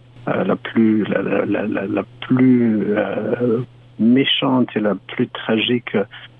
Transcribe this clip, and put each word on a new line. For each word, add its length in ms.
euh, 160
la 140
plus, 480
la, 180
la, 240
la, 200
la, 200
la 160
plus, 720
euh, 640
méchante 760
et 60
la 160
plus 320
tragique 680